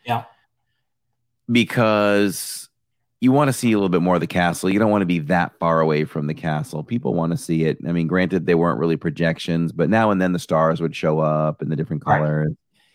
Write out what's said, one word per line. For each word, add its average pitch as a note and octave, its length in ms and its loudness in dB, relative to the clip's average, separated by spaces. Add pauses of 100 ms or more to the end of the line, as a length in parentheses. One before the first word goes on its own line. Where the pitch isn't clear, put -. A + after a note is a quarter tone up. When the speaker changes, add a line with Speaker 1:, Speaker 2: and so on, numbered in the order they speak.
Speaker 1:
Yeah. A#2+ 200 -4 (1300)
Speaker 2:
Because G#2 1160 0 (520)
you B2+ 100 4
wanna C#3 220 4
see A#2+ 180 0
a G#2+ 40 4
little G2 140 2
bit F2 120 2
more F2+ 140 2
of E2+ 60 0
the E2+ 60 -2
castle. F2 420 0
You G2 100 2
don't A2 120 2
wanna G2+ 140 2
be F2 140 0
that F2 400 -2
far E2 220 2
away D#2 240 2
from D2 220 -6
the D#2 60 -4
castle. D#2 500 -6
People A#2+ 300 -4
wanna E2 240 -2
see D#2+ 280 -2
it. D#2 220 0
I E2+ 40 -2
mean, E2+ 160 0
granted, F2+ 380 0
they F2 100 2
weren't E2 240 2
really D#2+ 180 0
projections, E2 720 -2
but D#2+ 180 0
now A2 220 4
and F#2+ 100 0
then F2+ 100 2
the F2 80 -2
stars D#2+ 420 0
would D#2+ 140 -4
show D#2 240 0
up D#2 420 0
in D2+ 80 -6
the D#2 60 -4
different D2+ 300 -6
Speaker 1:
Right. - 140 0
Speaker 2:
colors. D2+ 340 -2 (420)